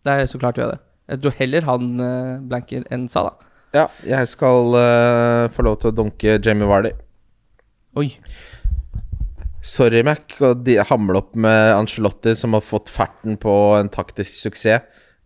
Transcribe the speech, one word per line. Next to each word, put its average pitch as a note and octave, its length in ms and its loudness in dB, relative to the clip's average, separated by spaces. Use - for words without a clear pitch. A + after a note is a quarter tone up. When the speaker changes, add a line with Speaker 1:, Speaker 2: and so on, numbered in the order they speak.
Speaker 1:
Det C#3+ 80 0
er C#3 160 0
så B2+ 120 -10
klart B2 200 -2
å A#2+ 40 -2
gjøre A2+ 120 -4
det. - 80 -20
Jeg C3 140 -6
tror C#3 160 0
heller C3+ 240 0
han, B2 240 -2
eh, B2+ 440 -6
blanker B2+ 480 -8
enn B2+ 180 -8
Salah. - 300 -4
Speaker 2:
Ja, D3+ 140 4
jeg B2+ 240 0
skal, B2 480 2
eh, A#2+ 720 4
få B2 160 -2
lov A2 160 0
til A2+ 120 0
å A2 40 -8
donke G#2+ 480 0
Jamie G#2 240 2
Vardy. G2+ 240 2
Speaker 1:
Oi. C#3+ 140 -2
Speaker 2:
Sorry, A#2 460 0
Mac, - 360 -4
og B2 240 2
de B2 140 4
hamle G2+ 420 2
opp - 160 -8
med A2 400 4
Ancelotti, G#2+ 600 -2
som A2+ 200 -2
har G#2+ 80 2
fått - 240 -6
ferten - 500 -4
på G#2+ 140 -2
en G2+ 180 2
taktisk - 480 -8
suksess. A2+ 460 0